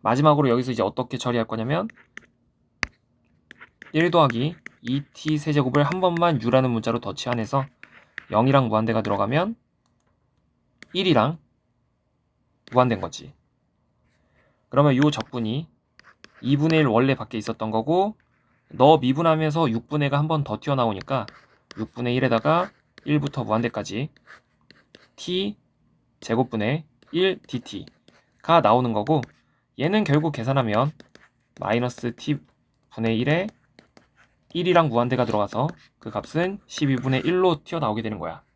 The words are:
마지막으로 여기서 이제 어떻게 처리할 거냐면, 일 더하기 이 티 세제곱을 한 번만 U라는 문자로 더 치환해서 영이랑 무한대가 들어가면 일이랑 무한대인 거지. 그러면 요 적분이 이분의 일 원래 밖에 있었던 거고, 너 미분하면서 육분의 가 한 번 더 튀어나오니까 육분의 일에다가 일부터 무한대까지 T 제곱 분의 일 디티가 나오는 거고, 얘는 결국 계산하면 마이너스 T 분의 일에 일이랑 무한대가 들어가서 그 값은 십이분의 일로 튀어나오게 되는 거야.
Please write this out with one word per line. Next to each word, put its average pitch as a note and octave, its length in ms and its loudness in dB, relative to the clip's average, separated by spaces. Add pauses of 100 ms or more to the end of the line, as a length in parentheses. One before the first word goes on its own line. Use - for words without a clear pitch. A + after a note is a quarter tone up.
마지막으로 C#3+ 460 4
여기서 B2 200 0
이제 A#2 120 -2
어떻게 B2 340 -4
처리할 A#2+ 300 -2
거냐면, C3+ 420 -4 (2000)
일 E3 180 0
더하기 D3 440 0 (280)
이 C3+ 200 -4 (120)
티 D#3 240 -4
세제곱을 D3 440 0
한 D#3+ 200 0
번만 E3+ 400 2
U라는 B2+ 280 2
문자로 A#2 300 -2
더 G2+ 140 -10
치환해서 A#2+ 500 -4 (640)
영이랑 C3 380 4
무한대가 A2 320 0
들어가면 A2 560 -2 (1400)
일이랑 E3 460 2 (1300)
무한대인 A#2+ 300 2
거지. F#2 320 -10 (1400)
그러면 C#3+ 280 2
요 D3 140 4
적분이 B2 580 -6 (720)
이분의 D3 380 2
일 D3 60 4
원래 B2+ 280 4
밖에 A#2+ 240 -8
있었던 A2 320 -6
거고, E3 460 0 (520)
너 D3 300 6
미분하면서 D#3 720 2
육분의 C#3+ 400 -2
가 C#3+ 80 0
한 D3+ 100 0
번 D#3 160 0
더 G#2+ 160 -6
튀어나오니까 A#2+ 640 -2 (540)
육분의 A#2+ 360 -4
일에다가 C3+ 560 0 (360)
일부터 C#3+ 380 -2
무한대까지 A2 680 -4 (1040)
T F#3+ 400 -6 (640)
제곱 B2 300 -2
분의 A#2 340 -4 (280)
일 F#3 340 0
디티가 - 1160 -4
나오는 A#2 300 4
거고, G#2+ 300 0 (580)
얘는 G3 240 0
결국 D3+ 280 2
계산하면 B2+ 600 0 (680)
마이너스 A#2+ 560 -2
T C#3+ 240 -4 (520)
분의 A2+ 280 -2
일에 D#3 300 0 (1040)
일이랑 E3+ 360 2
무한대가 B2 360 2
들어가서 G#2+ 420 -2 (320)
그 A2+ 120 -14
값은 E3+ 580 -4
십이분의 C3 560 -2
일로 F3+ 400 0
튀어나오게 A2+ 380 -4
되는 G#2+ 180 -6
거야. E2 240 -10 (120)